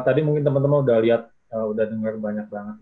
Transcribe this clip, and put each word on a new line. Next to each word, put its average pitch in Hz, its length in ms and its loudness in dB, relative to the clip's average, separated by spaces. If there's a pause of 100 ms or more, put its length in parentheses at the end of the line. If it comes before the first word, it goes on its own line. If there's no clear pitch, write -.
tadi 139 160 4
mungkin 151 240 0
teman-teman 139 400 2
udah 117 160 4
lihat, 117 320 2 (160)
eh, 110 160 -4
udah 107 240 -2
dengar 110 320 -4
banyak 107 240 -6
banget 104 360 -12